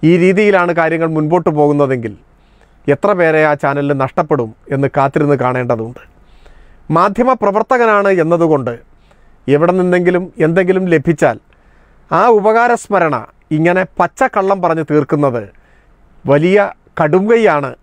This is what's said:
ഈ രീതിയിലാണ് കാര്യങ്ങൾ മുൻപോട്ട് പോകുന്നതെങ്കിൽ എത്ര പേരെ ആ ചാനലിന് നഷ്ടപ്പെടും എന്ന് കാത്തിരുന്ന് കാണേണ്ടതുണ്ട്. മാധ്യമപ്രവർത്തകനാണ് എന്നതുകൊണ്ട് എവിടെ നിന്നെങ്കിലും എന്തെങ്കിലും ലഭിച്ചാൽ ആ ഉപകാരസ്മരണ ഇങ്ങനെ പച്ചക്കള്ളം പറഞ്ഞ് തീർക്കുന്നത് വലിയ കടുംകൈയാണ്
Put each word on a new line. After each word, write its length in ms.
ഈ 100
രീതിയിലാണ് 580
കാര്യങ്ങൾ 360
മുൻപോട്ട് 340
പോകുന്നതെങ്കിൽ 640
എത്ര 260
പേരെ 280
ആ 40
ചാനലിന് 460
നഷ്ടപ്പെടും 500
എന്ന് 220
കാത്തിരുന്ന് 460
കാണേണ്ടതുണ്ട്. 600
മാധ്യമപ്രവർത്തകനാണ് 1120
എന്നതുകൊണ്ട് 520
എവിടെ 260
നിന്നെങ്കിലും 520
എന്തെങ്കിലും 460
ലഭിച്ചാൽ 440
ആ 120
ഉപകാരസ്മരണ 760
ഇങ്ങനെ 260
പച്ചക്കള്ളം 640
പറഞ്ഞ് 280
തീർക്കുന്നത് 520
വലിയ 340
കടുംകൈയാണ് 720